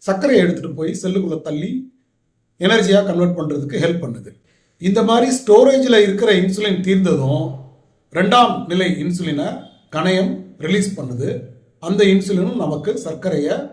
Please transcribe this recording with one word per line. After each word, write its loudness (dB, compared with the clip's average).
சர்க்கரையை 2
எடுத்துட்டு -2
போய் -6
செல்லுக்குள்ள -4
தள்ளி -6
எனர்ஜியா 4
கன்வெர்ட் 0
பண்றதுக்கு -4
ஹெல்ப் -2
பண்ணுது. -12
இந்த 2
மாதிரி 4
ஸ்டோரேஜ்ல 6
இருக்கிற 2
இன்சுலின் 0
தீர்ந்ததும் 0
ரெண்டாம் 2
நிலை -2
இன்சுலினை -4
கணையம் 0
ரிலீஸ் -2
பண்ணுது. -8
அந்த 0
இன்சுலினும் 0
நமக்கு -4
சர்க்கரையை -4